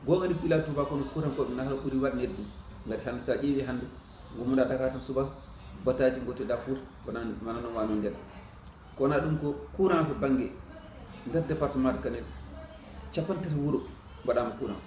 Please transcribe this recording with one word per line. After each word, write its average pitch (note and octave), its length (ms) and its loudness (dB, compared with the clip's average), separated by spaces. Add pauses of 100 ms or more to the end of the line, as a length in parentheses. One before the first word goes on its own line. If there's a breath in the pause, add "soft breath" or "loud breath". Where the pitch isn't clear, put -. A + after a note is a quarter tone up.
gonga F#3 200 4
ndi F3+ 80 4
ko D#3+ 120 -2
Ila D#3+ 140 6
Touba D3 240 0
kono C#3 200 -2
Foutankoɓe C#3 520 0
nahra C3+ 200 -2
ɓuuri C3 200 -2
waɗnede B2 400 2
ɗum. G#2 100 -6 (400)
Ngati A2 200 -2
hande A#2+ 160 -4
sa C3+ 140 2
ƴeewi C#3 300 2
hande, B2 200 -4 (500)
gummoɗa B2+ 320 4
Dakar C3 220 2
tan C3 100 -6
suba, C3+ 280 0 (560)
battaji B2+ 420 4
gottoɗa A#2+ 320 -2
Fouta, C3 220 -2 (260)
wona, A2+ 140 -4 (240)
wona A#2 160 -4
noon A#2 140 -6
wano A2 200 2
nder. G#2 180 2 (840)
Kono C3+ 180 4
ɗum D#3 260 2
ko D3 140 0 (220)
courant F3 320 6
to C#3 60 0
banggue C3 360 4 (760)
nder E3 200 2
département C3+ 460 2
de G#2 80 0
Kanel, A#2+ 240 -2 (880)
capantati E3 420 0
wuuro C#3+ 280 4 (440)
waɗama A#2 320 4
courant. G#2 280 -4